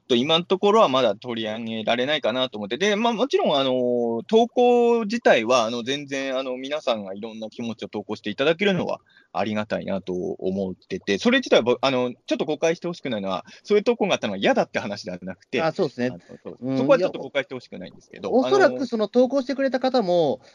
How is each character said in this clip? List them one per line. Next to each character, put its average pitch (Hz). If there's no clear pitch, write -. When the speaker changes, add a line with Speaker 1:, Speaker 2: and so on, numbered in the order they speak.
Speaker 1:
と 127
今 156
の 175
と 190
こ 202
ろ 226
は 175
ま 131
だ 107
取 113
り 107
上 110
げ 113
ら 113
れ 123
な 151
い 139
か 110
な 127
と 107
思 104
っ -
て。 120
で、 196
ま 233
あ、 -
も 214
ち 370
ろ 330
ん、 156
あ 135
の、 123
投 226
稿 240
自 233
体 139
は、 123
あ 107
の、 120
全 143
然、 135
あ 135
の、 127
皆 139
さ 120
ん 104
が 95
い 104
ろ 110
ん 113
な 110
気 -
持 113
ち 107
を -
投 104
稿 107
し -
て 107
い 104
た 135
だ 160
け 202
る 196
の 143
は 95
あ 90
り 107
が 107
た 95
い 90
な 95
と 92
思 95
っ 90
て -
て、 -
そ 240
れ 269
自 262
体 202
は 147
ぼ-、 120
あ 135
の、 123
ち -
ょ -
っ -
と 202
誤 147
解 170
し -
て 175
ほ 175
し -
く 139
な 110
い -
の 95
は、 92
そ 208
う -
い 208
う -
投 240
稿 214
が 151
あ -
っ -
た 123
の 107
が 95
嫌 175
だ 226
っ -
て 113
話 104
で 98
は 90
な 92
く -
て、 -
Speaker 2:
あ、 160
そ 185
う -
で -
す -
ね。 123
Speaker 1:
あ 127
の、 87
そ 95
う、 80
Speaker 2:
う 135
ん、 135
Speaker 1:
そ 131
こ -
は 262
ち 180
ょ -
っ 151
と -
誤 131
解 135
し -
て 139
ほ 127
し -
く 98
な 92
い -
ん -
で -
す -
け -
ど、 -
Speaker 2:
い -
や、 226
お 254
そ 403
ら 339
く 254
そ 233
の 208
投 247
稿 277
し 247
て 269
く 269
れ 269
た 254
方 254
も、 175